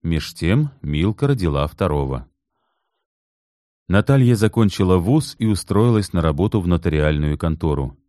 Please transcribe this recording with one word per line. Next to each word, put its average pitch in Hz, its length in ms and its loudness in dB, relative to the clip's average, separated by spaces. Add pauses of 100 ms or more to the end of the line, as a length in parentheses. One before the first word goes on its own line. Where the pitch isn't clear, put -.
Меж 82 320 -4
тем 131 360 0 (100)
Милка 82 460 -2
родила 82 400 0
второго. 69 600 -4 (1600)
Наталья 120 460 4
закончила 101 640 2
вуз 127 400 0
и 113 80 -2
устроилась 107 640 0
на 87 80 0
работу 80 400 0
в 87 80 -2
нотариальную 76 720 0
контору. 78 600 -4 (100)